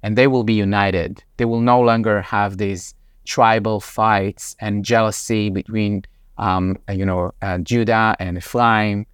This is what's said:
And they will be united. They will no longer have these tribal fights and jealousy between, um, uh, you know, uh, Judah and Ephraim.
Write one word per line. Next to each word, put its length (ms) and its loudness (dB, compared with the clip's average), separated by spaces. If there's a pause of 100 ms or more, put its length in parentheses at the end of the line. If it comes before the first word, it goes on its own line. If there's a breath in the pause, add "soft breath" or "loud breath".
And 140 -2
they 100 6
will 180 2
be 100 0
united. 680 0 (120)
They 80 -2
will 160 0
no 200 4
longer 420 2
have 360 -2
these 360 -6 (300)
tribal 560 2
fights 800 -2
and 240 -4
jealousy 680 0
between, 540 -4 (340)
um, 380 0 (120)
uh, 40 -8
you 120 -4
know, 280 -2 (100)
uh, 160 -4
Judah 600 0
and 200 -6
Ephraim. 760 0